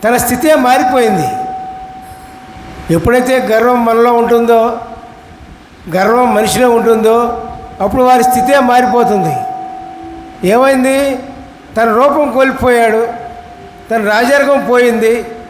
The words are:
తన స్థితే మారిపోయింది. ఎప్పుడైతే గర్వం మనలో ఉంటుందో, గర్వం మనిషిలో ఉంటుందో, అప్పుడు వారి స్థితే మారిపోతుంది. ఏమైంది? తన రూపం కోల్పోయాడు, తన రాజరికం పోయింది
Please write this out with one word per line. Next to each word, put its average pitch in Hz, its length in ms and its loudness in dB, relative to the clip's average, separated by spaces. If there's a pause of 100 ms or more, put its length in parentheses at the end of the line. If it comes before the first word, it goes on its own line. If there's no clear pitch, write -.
తన 233 140 2
స్థితే 277 380 0
మారిపోయింది. 254 720 2 (1700)
ఎప్పుడైతే 247 460 2
గర్వం 233 460 2
మనలో 233 280 2
ఉంటుందో, 233 640 2 (1160)
గర్వం 226 400 2
మనిషిలో 214 340 2
ఉంటుందో, 226 800 2 (340)
అప్పుడు 208 220 0
వారి 254 200 4
స్థితే 254 360 2
మారిపోతుంది. 240 760 2 (1120)
ఏమైంది? 269 680 2 (580)
తన 226 160 2
రూపం 285 380 2
కోల్పోయాడు, 233 760 0 (840)
తన 220 180 -2
రాజరికం 262 600 2
పోయింది 233 560 2 (240)